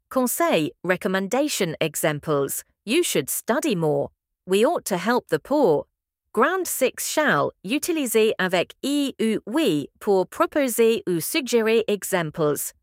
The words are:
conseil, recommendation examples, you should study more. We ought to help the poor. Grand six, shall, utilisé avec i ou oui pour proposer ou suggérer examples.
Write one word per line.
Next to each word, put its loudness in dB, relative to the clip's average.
conseil, 0
recommendation -2
examples, -2
you 0
should -2
study -2
more. 0
We 4
ought 0
to -2
help -2
the 0
poor. 2
Grand 0
six, -2
shall, 2
utilisé 0
avec 0
i -2
ou 0
oui 0
pour 2
proposer 0
ou 0
suggérer 0
examples. -2